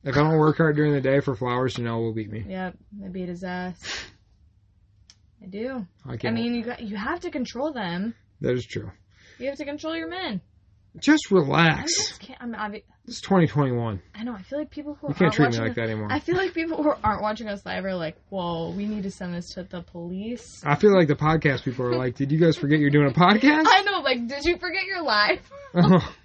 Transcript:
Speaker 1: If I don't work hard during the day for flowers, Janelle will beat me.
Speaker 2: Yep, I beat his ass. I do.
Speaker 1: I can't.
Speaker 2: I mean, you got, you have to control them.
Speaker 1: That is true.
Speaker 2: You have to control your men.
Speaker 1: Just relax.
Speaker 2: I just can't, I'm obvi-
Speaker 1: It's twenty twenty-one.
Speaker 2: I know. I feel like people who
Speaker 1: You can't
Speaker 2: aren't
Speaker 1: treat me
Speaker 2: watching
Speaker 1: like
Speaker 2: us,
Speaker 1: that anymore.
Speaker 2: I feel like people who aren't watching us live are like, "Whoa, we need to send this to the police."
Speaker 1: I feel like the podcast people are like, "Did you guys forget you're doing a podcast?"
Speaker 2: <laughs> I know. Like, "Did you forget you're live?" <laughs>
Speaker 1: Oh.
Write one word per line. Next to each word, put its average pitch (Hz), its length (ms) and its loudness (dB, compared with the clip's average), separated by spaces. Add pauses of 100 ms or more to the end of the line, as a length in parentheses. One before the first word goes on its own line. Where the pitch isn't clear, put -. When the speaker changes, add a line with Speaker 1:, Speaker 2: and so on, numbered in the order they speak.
Speaker 1:
If 135 140 0
I 147 60 6
don't 156 140 4
work 151 200 4
hard 156 180 4
during 151 180 4
the 143 80 2
day 135 200 4
for 135 140 -2
flowers, 127 400 -2
Janelle 117 260 -4
will 113 120 -2
beat 110 180 -6
me. 107 160 -10
Speaker 2:
Yep, 185 300 -8 (260)
I 190 40 -12
beat 180 220 -8
his 175 160 -10
ass. 180 360 -8 (1600)
I 202 60 -20
do. 226 380 -8 (200)
Speaker 1:
I 127 120 -8
can't. 226 200 -2
Speaker 2:
I 226 40 -2
mean, 240 120 -2
you 233 100 -4
got, 240 180 -8
you 214 160 -8
have 294 240 -6
to 349 100 -8
control 277 400 -4
them. 202 420 -6 (280)
Speaker 1:
That 127 140 0
is 123 100 -6
true. - 260 -10 (480)
Speaker 2:
You 247 80 -6
have 277 120 -6
to 294 60 -8
control 294 300 -8
your 330 140 -8
men. 339 320 -6 (560)
Speaker 1:
Just 302 340 2
relax. 156 500 4
Speaker 2:
I - 40 -8
just - 340 -4
can't, - 220 -20
I'm 233 120 -10
obvi- 214 300 -10 (240)
Speaker 1:
It's - 140 -14
twenty 185 240 4
twenty-one. 120 560 -2 (140)
Speaker 2:
I 208 80 -12
know. 240 100 -8
I 190 80 -12
feel 269 160 -10
like 302 140 -8
people 294 280 -12
who - 100 -8
Speaker 1:
You 143 40 -4
can't - 80 0
Speaker 2:
aren't 165 140 4
Speaker 1:
treat 151 80 4
me 131 60 4
Speaker 2:
watching 117 120 -2
Speaker 1:
like 110 100 -2
Speaker 2:
us, - 40 -8
Speaker 1:
that 117 140 -2
anymore. 107 220 -4
Speaker 2:
I 277 80 -2
feel 339 160 -4
like 381 200 -2
people 330 260 -4
who 294 100 2 (120)
aren't 202 180 -2
watching 214 260 -6
us 202 160 -10
live 185 220 -8
are 190 80 -4
like, 160 240 -6 (120)
"Whoa, 170 460 -6
we 208 120 -6
need 214 160 -6
to 196 80 -6
send 180 240 -10
this 175 180 -10
to 180 100 -12
the 180 200 -14
police." 190 840 -12
Speaker 1:
I 147 100 4
feel 208 220 6
like 170 100 6
the 143 80 4
podcast 151 480 2
people 123 220 -4
are 123 100 0
like, 127 200 -2
"Did 139 160 -2
you 160 80 2
guys 165 180 6
forget 147 220 2
you're 143 100 4
doing 147 180 6
a 123 60 0
podcast?" 220 520 6
Speaker 2:
<laughs> - 20 6
I 392 160 6
know. 392 160 -2
Like, 254 280 -2
"Did 285 180 -8
you 339 120 2
forget 359 280 -4
you're 370 180 -6
live?" 214 360 2 (340)
<laughs> - 20 -4
Speaker 1:
Oh. 175 380 6 (120)